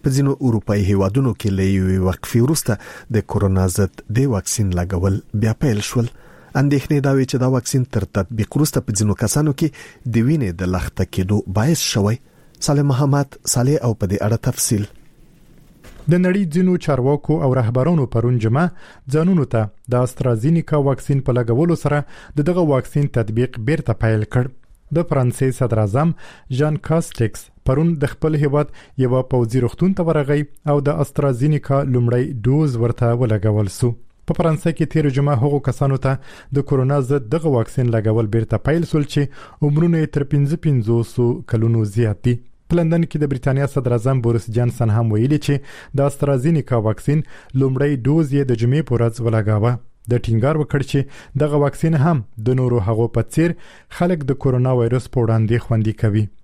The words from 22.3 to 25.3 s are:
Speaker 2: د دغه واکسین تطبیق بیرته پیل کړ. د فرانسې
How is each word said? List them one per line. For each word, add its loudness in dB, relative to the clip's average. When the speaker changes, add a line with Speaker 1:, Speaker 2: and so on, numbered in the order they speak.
Speaker 2:
د 0
دغه 2
واکسین 0
تطبیق -2
بیرته -2
پیل 0
کړ. 0
د 0
فرانسې 0